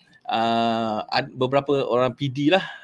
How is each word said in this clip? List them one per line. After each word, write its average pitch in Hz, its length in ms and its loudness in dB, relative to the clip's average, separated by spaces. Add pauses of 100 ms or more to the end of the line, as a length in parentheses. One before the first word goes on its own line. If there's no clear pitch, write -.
(300)
ah, 113 800 0
ad-, 131 240 -2
beberapa 139 560 0
orang 123 240 2
P 143 160 -4
D 143 240 2
lah, 170 80 4 (220)